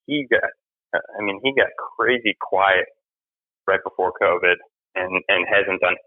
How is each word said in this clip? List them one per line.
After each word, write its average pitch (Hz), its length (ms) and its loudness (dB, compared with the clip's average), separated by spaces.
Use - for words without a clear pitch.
he 143 240 -4
got, - 200 2
I - 300 -6
mean, 101 200 -4
he 135 120 0
got 110 140 2
crazy 117 440 0
quiet 95 440 2
right 95 160 2
before 92 380 -2
covid 90 340 4
and, 92 320 -2
and 92 240 0
hasn't 95 300 0
done 90 140 2